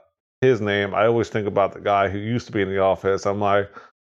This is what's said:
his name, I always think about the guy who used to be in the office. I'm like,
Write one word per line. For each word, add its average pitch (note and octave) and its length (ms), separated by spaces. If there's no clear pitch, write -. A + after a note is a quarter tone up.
his B2+ 200
name, G2+ 340
I G2+ 120
always A#2 220
think G#2+ 180
about G2 280
the - 60
guy G2 280
who G2 100
used A2 280
to - 60
be G#2 100
in F#2+ 60
the G2 120
office. F#2+ 460
I'm G2+ 140
like, G2+ 280